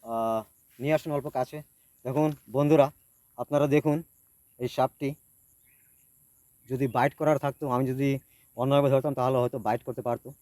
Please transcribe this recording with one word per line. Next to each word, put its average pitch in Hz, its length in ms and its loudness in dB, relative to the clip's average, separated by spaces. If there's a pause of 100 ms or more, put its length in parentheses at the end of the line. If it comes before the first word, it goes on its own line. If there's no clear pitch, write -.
আহ, 113 420 -4 (360)
নিয়ে 143 140 -2
আসুন 151 200 -2
অল্প 143 160 -4
কাছে। 135 320 -6 (420)
দেখুন 147 320 0 (140)
বন্ধুরা, 143 420 4 (460)
আপনারা 143 300 0
দেখুন, 151 360 2 (540)
এই 123 100 -6
সাপটি 135 480 -2 (1500)
যদি 131 180 -2
বাইট 127 260 2
করার 151 240 2
থাকতো, 139 320 -4
আমি 127 180 2
যদি 135 320 0 (360)
অন্যভাবে 139 340 4
ধরতাম, 139 240 2
তাহলে 131 240 0
হয়তো 123 220 0
বাইট 107 240 -2
করতে 127 180 -10
পারতো। 120 300 -6 (100)